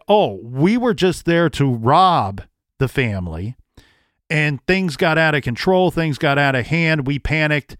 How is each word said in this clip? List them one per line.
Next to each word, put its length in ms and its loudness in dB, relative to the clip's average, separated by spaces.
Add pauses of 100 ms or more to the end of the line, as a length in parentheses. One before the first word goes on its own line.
"Oh, 340 2
we 340 0
were 180 0
just 320 -2
there 240 2
to 200 0
rob 720 2 (360)
the 100 0
family, 680 -4 (760)
and 360 -2
things 300 0
got 220 2
out 160 2
of 80 -2
control, 480 0
things 260 -2
got 220 0
out 160 2
of 140 -2
hand, 380 0
we 120 -2
panicked, 600 -2